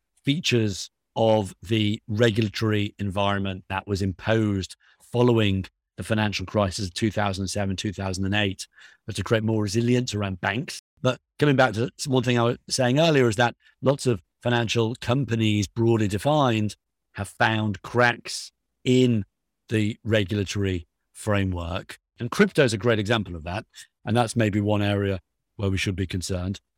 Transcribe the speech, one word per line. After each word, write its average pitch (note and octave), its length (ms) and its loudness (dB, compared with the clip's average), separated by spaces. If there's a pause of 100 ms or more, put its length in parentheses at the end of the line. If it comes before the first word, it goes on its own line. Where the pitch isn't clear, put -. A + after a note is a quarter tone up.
(240)
features A#2 680 0 (260)
of A2 460 2
the G#2+ 440 0
regulatory G#2+ 920 0
environment G2 680 -2
that F#2+ 180 -6
was G2+ 160 -2
imposed G2+ 760 -2 (260)
following A2+ 640 2 (320)
the F#2+ 60 -8
financial G#2+ 440 -2
crisis G2+ 400 -2
of F2 80 -10
two A2 160 0
thousand G2 380 -2
seven, G2 280 -4
two G#2 160 -4
thousand F#2+ 340 -4
and G2 80 0
eight, G#2 320 0 (400)
was G#2+ 100 -10
to G2+ 80 -4
create A2 180 2
more A2 200 0
resilience A#2+ 520 0
around G2 260 -4
banks. G#2+ 420 -4 (180)
But B2+ 180 0 (200)
coming D3 180 4
back B2+ 180 6
to A#2 160 -2 (160)
one C3 160 2
thing B2 160 2
I A#2 40 4
was A#2+ 160 0 (100)
saying B2+ 300 0
earlier D3+ 300 4
is G#2 80 0
that B2 200 2 (240)
lots C3 260 0
of A2 160 0 (200)
financial A#2 580 0
companies, A2 680 0
broadly A2+ 420 2
defined, A2+ 680 0 (360)
have G2+ 160 -8
found A2 540 -2
cracks - 680 0 (320)
in B2+ 400 4 (440)
the A2 360 -2
regulatory G2+ 840 -2 (260)
framework. F#2+ 840 -4 (200)
And A#2+ 120 -8
crypto F#3 340 2
is A2+ 80 2
a A2 60 -2
great A2+ 200 0
example G2+ 360 -2
of D#2 100 -12
that. F#2+ 200 -8 (400)
And G#2+ 120 0
that's A#2+ 200 0
maybe G#2+ 240 2
one G#2 220 0
area G2+ 380 0 (420)
where G2 80 0
we F#2+ 80 0
should G2 160 -2
be F2+ 140 -4
concerned. F#2 520 -6 (180)